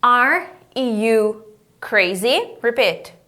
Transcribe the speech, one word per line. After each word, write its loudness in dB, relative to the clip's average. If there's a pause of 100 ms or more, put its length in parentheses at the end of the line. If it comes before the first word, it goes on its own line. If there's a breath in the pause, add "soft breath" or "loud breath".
Are 2 (280)
you 0 (380)
crazy? 0
Repeat. -2 (140)